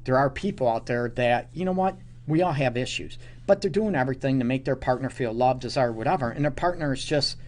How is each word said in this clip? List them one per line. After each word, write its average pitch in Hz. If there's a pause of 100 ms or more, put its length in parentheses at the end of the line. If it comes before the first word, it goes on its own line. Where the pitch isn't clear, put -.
there 127
are 135
people 185
out 113
there 120
that, 120
you 165
know 185
what, 185 (280)
we 156
all 180
have 131
issues, 117 (280)
but 202
they're 202
doing 202
everything 131
to 123
make 131
their 139
partner 131
feel 117
loved, 127
desired, 123
whatever, 117
and -
their 147
partner 170
is 127
just - (120)